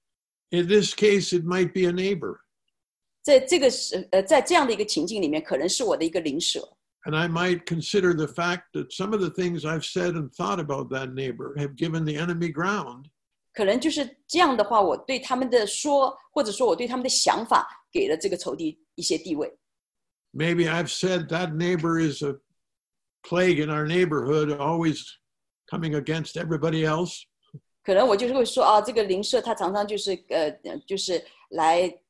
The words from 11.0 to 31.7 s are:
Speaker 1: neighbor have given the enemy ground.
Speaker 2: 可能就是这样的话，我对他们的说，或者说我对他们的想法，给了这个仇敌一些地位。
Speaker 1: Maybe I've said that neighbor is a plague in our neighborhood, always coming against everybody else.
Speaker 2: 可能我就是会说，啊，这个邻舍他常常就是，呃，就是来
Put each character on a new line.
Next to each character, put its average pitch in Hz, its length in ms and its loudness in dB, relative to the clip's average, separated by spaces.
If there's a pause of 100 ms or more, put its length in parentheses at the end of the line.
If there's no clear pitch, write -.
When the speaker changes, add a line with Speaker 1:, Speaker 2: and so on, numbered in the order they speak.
Speaker 1:
neighbor 131 420 -8
have 139 200 -6
given 160 280 -4
the 151 100 -2
enemy 170 380 -4
ground. 147 520 -4 (500)
Speaker 2:
可 214 100 -2
能 220 160 2
就 320 100 0
是 277 360 -4
这 320 140 2
样 277 160 4
的 208 80 4
话， 208 180 4
我 170 140 2
对 254 220 -4
他 254 180 -4
们 254 120 -2
的 226 180 4
说， 285 500 0 (160)
或 294 100 2
者 214 80 -4
说 233 160 0
我 180 80 4
对 233 140 -4
他 247 80 -6
们 247 80 -4
的 262 40 -2
想 - 380 0
法， - 200 2 (260)
给 139 160 0
了 156 80 0
这 185 120 -2
个 180 80 -4
仇 135 180 -6
敌 156 240 -8 (180)
一 175 60 -10
些 160 140 0
地 160 200 -6
位。 143 200 -6 (760)
Speaker 1:
Maybe 170 360 0
I've 165 220 -2
said 180 380 -2
that 165 280 -4
neighbor 165 420 0
is 151 240 -2
a 139 120 -4 (880)
plague 175 380 2
in 151 100 -2
our 151 160 -2
neighborhood, 151 680 2
always 160 460 0 (640)
coming 160 280 -4
against 151 420 -4
everybody 160 480 -2
else. 160 380 -2 (600)
Speaker 2:
可 190 120 2
能 214 120 6
我 202 100 4
就 240 120 0
是 262 60 0
会 262 100 4
说， 247 180 0
啊， 214 180 6
这 220 120 -2
个 220 100 2
邻 190 200 0
舍 226 180 0
他 233 140 -2
常 185 180 -2
常 208 140 0
就 208 100 -6
是， 196 160 -4 (160)
呃， 151 220 0 (360)
就 190 100 -6
是 175 280 -4 (260)
来 165 380 4 (220)